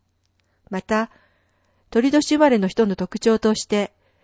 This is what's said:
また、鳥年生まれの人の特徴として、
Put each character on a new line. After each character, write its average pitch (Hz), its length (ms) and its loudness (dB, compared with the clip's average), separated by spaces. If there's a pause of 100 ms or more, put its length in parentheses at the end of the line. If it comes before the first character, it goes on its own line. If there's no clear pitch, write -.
(680)
ま 190 120 -8
た、 220 280 -2 (800)
鳥 247 220 0
年 302 240 2
生 - 20 0
ま 302 120 4
れ 247 80 2
の 190 100 0
人 226 180 0
の 196 100 -2
特 185 240 -8
徴 220 200 2
と 214 160 0
し - 100 -10
て、 202 280 -2 (300)